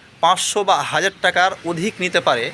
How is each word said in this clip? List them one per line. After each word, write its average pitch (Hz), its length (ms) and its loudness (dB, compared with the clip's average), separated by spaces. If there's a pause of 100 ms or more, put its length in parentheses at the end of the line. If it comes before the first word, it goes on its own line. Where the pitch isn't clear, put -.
(200)
পাঁচশো 185 440 0
বা 170 180 2
হাজার 160 280 -2 (120)
টাকার 180 280 2 (140)
অধিক 170 360 -4
নিতে 180 200 0
পারে। 131 340 0